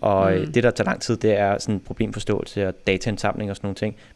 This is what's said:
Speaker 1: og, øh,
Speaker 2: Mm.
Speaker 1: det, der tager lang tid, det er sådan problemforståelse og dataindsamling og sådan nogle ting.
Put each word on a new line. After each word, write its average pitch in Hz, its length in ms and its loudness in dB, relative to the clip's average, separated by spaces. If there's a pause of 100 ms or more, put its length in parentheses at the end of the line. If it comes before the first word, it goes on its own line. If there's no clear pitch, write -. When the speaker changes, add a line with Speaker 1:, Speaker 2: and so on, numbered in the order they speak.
Speaker 1:
og, 95 320 4
øh, 92 120 2
Speaker 2:
Mm. 156 80 -8
Speaker 1:
det, 117 100 4
der 120 80 6
tager 104 180 0
lang - 120 -2
tid, 113 160 -2
det 110 160 2
er 101 240 2
sådan 104 220 -2
problemforståelse - 880 -4
og - 200 -6
dataindsamling 101 600 0
og 98 60 -6
sådan - 120 -10
nogle 98 80 -4
ting. 107 200 -4 (200)